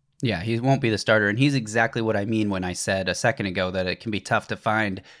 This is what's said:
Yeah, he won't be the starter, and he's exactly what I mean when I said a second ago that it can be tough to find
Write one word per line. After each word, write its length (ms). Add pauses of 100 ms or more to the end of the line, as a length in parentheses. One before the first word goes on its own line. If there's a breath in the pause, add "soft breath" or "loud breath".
(220)
Yeah, 200
he 180
won't 220
be 80
the 80
starter, 320
and 100
he's 160
exactly 460
what 160
I 80
mean 240
when 160
I 80
said 340
a 80
second 300
ago 260
that 160
it 140
can 100
be 80
tough 300
to 80
find 440 (180 loud breath)